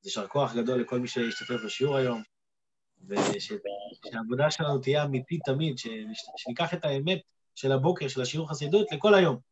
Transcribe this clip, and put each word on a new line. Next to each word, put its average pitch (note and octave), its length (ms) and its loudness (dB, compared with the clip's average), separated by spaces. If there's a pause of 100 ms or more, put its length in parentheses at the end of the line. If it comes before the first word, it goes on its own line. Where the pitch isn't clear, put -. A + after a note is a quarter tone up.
אז - 40 -20
יישר - 220 -6
כוח B2+ 280 -2
גדול A#2+ 260 0
לכל B2 180 -4
מי B2 80 -4
שהשתתף A#2 580 -4
בשיעור C#3 320 0
היום, B2 240 0 (840)
וש-, G2+ 440 -2 (520)
שהעבודה B2 480 0
שלנו D3 280 0
תהיה C#3+ 240 2
אמיתית C#3+ 420 -2
תמיד, C#3 320 0
ש-, - 100 -10 (500)
שניקח D#3 360 -4
את E3 120 -6
האמת D3 340 0 (360)
של C3+ 160 0
הבוקר, C#3 360 2
של C3 140 -2
השיעור D3+ 280 -4
חסידות, D3+ 420 2
לכל G3+ 240 6
היום. E3+ 220 6 (140)